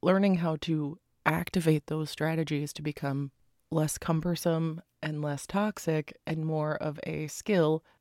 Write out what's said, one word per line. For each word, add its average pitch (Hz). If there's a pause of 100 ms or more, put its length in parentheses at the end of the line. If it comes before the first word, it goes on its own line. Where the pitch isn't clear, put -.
learning 190
how 165
to 156 (260)
activate 160
those 156
strategies 151
to -
become 143 (400)
less 156
cumbersome 165 (180)
and 151
less 143
toxic 190 (100)
and 160
more 156
of 151
a 156
skill 160 (160)